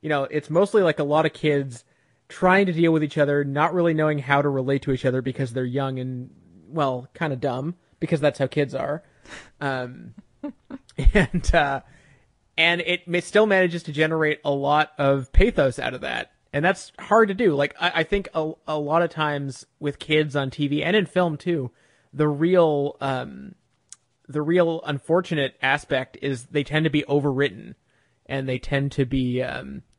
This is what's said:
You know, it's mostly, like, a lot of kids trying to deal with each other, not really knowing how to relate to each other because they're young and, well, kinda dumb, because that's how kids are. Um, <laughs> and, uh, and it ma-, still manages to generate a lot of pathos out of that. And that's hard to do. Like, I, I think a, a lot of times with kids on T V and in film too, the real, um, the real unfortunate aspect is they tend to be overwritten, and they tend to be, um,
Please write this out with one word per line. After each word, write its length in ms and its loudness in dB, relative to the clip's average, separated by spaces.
You 80 -10
know, 140 0
it's 260 -6
mostly, 320 2
like, 180 2
a 40 0
lot 220 2
of 60 0
kids 540 -2
trying 380 2
to 80 -2
deal 180 4
with 120 2
each 140 -4
other, 280 2
not 280 0
really 200 2
knowing 260 0
how 220 0
to 80 0
relate 320 0
to 100 -4
each 140 -2
other 160 0
because 320 -6
they're 100 -4
young 360 -4
and, 320 -8
well, 460 -4
kinda 220 -4
dumb, 400 -4
because 200 -2
that's 200 0
how 80 0
kids 260 -2
are. 300 -6
Um, 540 -8
<laughs> 560 2
and, 420 2
uh, 260 0
and 240 2
it 260 -4
ma-, 120 0
still 260 4
manages 380 2
to 80 -10
generate 520 0
a 80 0
lot 460 2
of 340 0
pathos 460 4
out 160 -4
of 80 -10
that. 300 -6
And 140 -2
that's 320 -2
hard 300 4
to 60 -4
do. 220 2
Like, 240 0
I, 160 0
I 80 2
think 300 -2
a, 180 -2
a 100 -4
lot 240 0
of 100 0
times 540 -4
with 200 -6
kids 360 0
on 140 -2
T 180 -4
V 160 -2
and 120 0
in 100 2
film 320 -2
too, 340 -4
the 160 0
real, 720 2
um, 520 -6
the 140 -6
real 420 2
unfortunate 800 -2
aspect 640 -2
is 240 -6
they 160 -2
tend 220 -2
to 40 2
be 140 0
overwritten, 720 -2
and 240 -6
they 80 -4
tend 360 -2
to 120 2
be, 380 -2
um, 400 -10